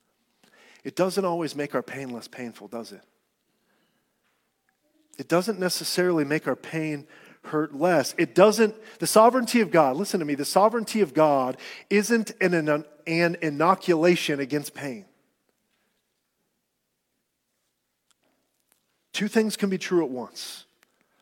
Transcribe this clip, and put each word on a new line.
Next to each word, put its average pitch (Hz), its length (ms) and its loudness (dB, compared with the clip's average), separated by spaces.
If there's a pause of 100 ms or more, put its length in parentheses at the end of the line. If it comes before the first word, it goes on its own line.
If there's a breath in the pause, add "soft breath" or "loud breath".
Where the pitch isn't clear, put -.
(840 soft breath)
It 135 100 -12
doesn't 185 300 0
always 170 320 -4
make 143 180 -6
our 123 80 -2
pain 135 260 -12
less 117 200 -12
painful, 117 400 -14
does 110 240 -12
it? 90 80 -20 (2250)
It 135 100 -12
doesn't 185 320 -2
necessarily 180 640 -2
make 147 240 -4
our 131 80 -2
pain 151 500 -8 (420 soft breath)
hurt 151 260 -4
less. 151 440 0
It 170 180 -2
doesn't, 208 400 6 (240 loud breath)
the 165 80 -4
sovereignty 233 540 4
of 180 100 0
God, 147 260 4
listen 196 220 -4
to 156 60 -4
me, 147 100 -2
the 143 100 -6
sovereignty 214 560 2
of 147 120 0
God 139 440 2 (320 loud breath)
isn't 214 420 0 (100)
an, 180 120 2
an, 151 320 0 (220)
an 170 340 2
inoculation 165 1000 2
against 143 340 -6
pain. 120 320 -12 (4000)
Two 208 140 -4
things 220 280 0
can 202 140 -2
be 190 80 -2
true 175 260 0
at 131 80 -4
once. - 540 -12 (560)